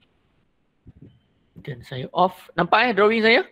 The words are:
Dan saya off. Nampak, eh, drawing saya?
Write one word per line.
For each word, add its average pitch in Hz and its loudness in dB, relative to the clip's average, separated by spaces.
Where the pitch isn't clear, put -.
Dan 120 -16
saya 131 -12
off. - -4
Nampak, 214 0
eh, - -2
drawing 214 2
saya? 233 2